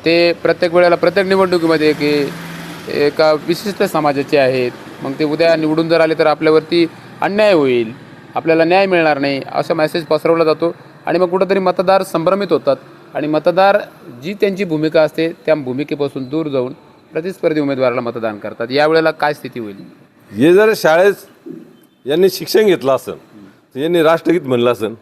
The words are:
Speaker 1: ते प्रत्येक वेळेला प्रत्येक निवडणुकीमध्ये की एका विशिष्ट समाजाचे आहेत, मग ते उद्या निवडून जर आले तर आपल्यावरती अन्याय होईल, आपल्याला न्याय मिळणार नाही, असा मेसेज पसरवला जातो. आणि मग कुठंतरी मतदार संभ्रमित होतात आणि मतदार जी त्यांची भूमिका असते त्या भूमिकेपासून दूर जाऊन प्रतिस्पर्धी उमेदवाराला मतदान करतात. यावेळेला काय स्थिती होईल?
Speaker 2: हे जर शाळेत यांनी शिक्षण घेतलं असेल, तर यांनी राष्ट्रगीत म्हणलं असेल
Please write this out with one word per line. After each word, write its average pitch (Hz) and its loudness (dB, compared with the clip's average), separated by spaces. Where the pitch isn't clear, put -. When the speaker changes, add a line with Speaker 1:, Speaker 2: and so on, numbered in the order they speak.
Speaker 1:
ते 170 2
प्रत्येक 165 -2
वेळेला 175 4
प्रत्येक 175 0
निवडणुकीमध्ये 170 2
की 147 -2
एका 147 2
विशिष्ट 165 -4
समाजाचे 147 0
आहेत, 131 2
मग 139 -8
ते 156 0
उद्या 160 2
निवडून 160 0
जर 165 2
आले 160 2
तर 160 2
आपल्यावरती 156 2
अन्याय 208 2
होईल, 123 2
आपल्याला 160 2
न्याय 185 2
मिळणार 165 2
नाही, 139 -2
असा 151 -2
मेसेज 160 -2
पसरवला 165 0
जातो. 156 0
आणि 156 0
मग 180 2
कुठंतरी 185 0
मतदार 190 2
संभ्रमित 185 -2
होतात 135 0
आणि 135 -6
मतदार 175 2
जी 180 -8
त्यांची 202 -2
भूमिका 156 0
असते 160 -2
त्या - -2
भूमिकेपासून 139 -6
दूर 156 -4
जाऊन 131 -4
प्रतिस्पर्धी 165 -4
उमेदवाराला 131 0
मतदान 117 -6
करतात. 107 -10
यावेळेला 156 2
काय 151 -2
स्थिती 127 -12
होईल? 104 -10
Speaker 2:
हे 127 4
जर 214 4
शाळेत 175 2
यांनी 170 2
शिक्षण 214 0
घेतलं 135 2
असेल, 101 -6
तर 127 -8
यांनी 165 0
राष्ट्रगीत 160 2
म्हणलं 120 0
असेल 110 -4